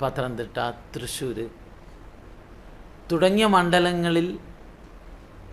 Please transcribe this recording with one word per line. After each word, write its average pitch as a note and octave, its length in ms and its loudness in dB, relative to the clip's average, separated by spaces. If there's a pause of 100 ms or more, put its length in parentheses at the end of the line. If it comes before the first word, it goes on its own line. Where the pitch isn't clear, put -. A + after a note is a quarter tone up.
പത്തനംതിട്ട, B2+ 580 -4 (360)
തൃശ്ശൂർ A#2+ 440 -6 (1700)
തുടങ്ങിയ F#3+ 440 4
മണ്ഡലങ്ങളിൽ F3 720 4 (1300)